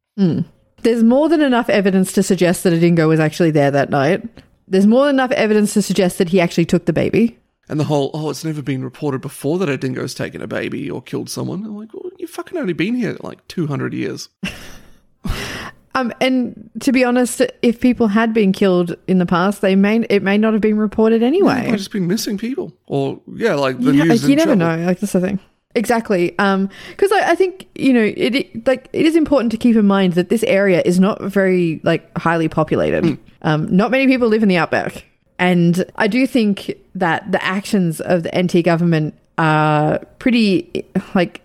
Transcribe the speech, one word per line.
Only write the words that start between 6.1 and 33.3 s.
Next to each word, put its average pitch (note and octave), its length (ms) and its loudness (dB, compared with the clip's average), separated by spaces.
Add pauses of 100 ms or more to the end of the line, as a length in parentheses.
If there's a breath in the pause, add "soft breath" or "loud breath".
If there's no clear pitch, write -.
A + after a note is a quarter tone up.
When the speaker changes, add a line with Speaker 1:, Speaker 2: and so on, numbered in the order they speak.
Speaker 1:
that F3+ 120 0
he F#3 100 4
actually E3+ 260 0
took E3+ 200 0
the E3 80 0
baby. - 440 0 (300)
Speaker 2:
And D3 100 -6
the D3+ 60 0
whole, D3 300 0
"Oh, D#3 160 -6
it's - 160 -10
never D3+ 160 -6
been C3 200 -6
reported C3 380 -6
before C#3 400 -6
that F#3+ 80 -2
a - 100 -2
dingo's C3 380 -6
taken - 260 -10
a - 60 -10
baby - 420 -8
or - 120 -10
killed B2 280 -10
someone." B2+ 360 -8
I'm G#3+ 100 -12
like, G#3+ 180 -16
"Well, - 240 -14
you've F4 120 -12
fucking - 280 -12
only G3+ 160 -4
been F#3 220 -4
here, G3+ 240 -6
like, - 300 -16
two D#3+ 180 -6
hundred C3 260 -6
years." B2+ 360 -8 (120)
<laughs> F#3+ 80 -8 (1500 loud breath)
Speaker 1:
Um, B3+ 260 -4
and B3+ 480 -2 (120)
to C4+ 100 2
be B3+ 120 4
honest, B3 380 0 (200)
if A#3 200 0
people A#3+ 260 2
had A3 240 2
been G#3 220 2
killed F3+ 420 2 (120)
in F#3+ 100 2
the F3+ 80 2
past, F#3 360 0
they F#3+ 140 2
may, G3+ 220 4 (120)
it G3+ 120 2
may G3 160 0
not A3 160 2
have G#3+ 80 0
been G#3+ 160 2
reported A3 460 2
anyway. D4+ 320 2
Speaker 2:
Yeah, B3 160 -4
they've G#3+ 60 0
just F#3+ 140 -10
been F#3 160 -2
missing G3+ 300 -4
people. A3+ 340 -8 (140)
Or, C#3 340 -4 (140)
yeah, G#3 220 -2
like, C3 240 -2
the B3 120 2
Speaker 1:
You - 20 4
know, D3 120 4
Speaker 2:
news E3 180 4
Speaker 1:
like, - 60 0
you C#4 40 4
Speaker 2:
in D4 40 4
Speaker 1:
never D#4 180 2
Speaker 2:
trouble. E3 220 0
Speaker 1:
know. E3+ 80 -4
Like, F3+ 140 0
that's G#3 140 -6
the F#3 60 2
thing. F#3+ 200 -4 (360)
Exactly. A3+ 640 -2
Um, G3 300 0 (260 loud breath)
'cause G4 160 0
I, F#4+ 200 2
I E4+ 40 4
think, F#4 400 -4
you C4+ 160 0
know, A#3 120 4 (120)
it, B3 200 -2
it, - 320 -4
like, - 260 -2
it - 120 0
is D#4+ 100 2
important C4+ 360 2
to A3 60 -4
keep A#3 180 4
in G#3 120 4
mind G3 260 4
that F3+ 160 0
this A#3 140 0
area F#3+ 420 2
is F3+ 140 2
not F#3+ 240 2
very, F#3 600 0
like, - 340 -2
highly E3 300 0
populated. F2 560 0
Speaker 2:
Mm. D3+ 140 0 (240 soft breath)